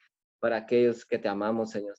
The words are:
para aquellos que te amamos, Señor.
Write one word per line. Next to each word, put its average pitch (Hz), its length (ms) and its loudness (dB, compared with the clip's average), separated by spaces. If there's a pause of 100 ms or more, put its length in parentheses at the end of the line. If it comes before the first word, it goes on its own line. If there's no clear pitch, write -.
(420)
para 117 160 0
aquellos 120 480 2
que 113 140 -2
te 107 100 -2
amamos, 110 420 -2
Señor. 101 280 -8